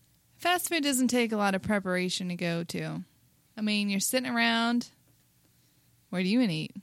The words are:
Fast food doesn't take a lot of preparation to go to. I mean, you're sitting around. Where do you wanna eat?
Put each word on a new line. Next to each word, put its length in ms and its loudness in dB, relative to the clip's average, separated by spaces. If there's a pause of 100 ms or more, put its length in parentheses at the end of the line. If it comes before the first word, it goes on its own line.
(360)
Fast 320 0
food 140 0
doesn't 260 2
take 240 2
a 40 0
lot 180 2
of 80 -2
preparation 640 -2
to 80 -4
go 280 -2
to. 400 -6 (520)
I 40 -12
mean, 280 0
you're 120 0
sitting 300 -2
around. 600 0 (1200)
Where 120 -2
do 60 0
you 120 4
wanna 120 2
eat? 300 -6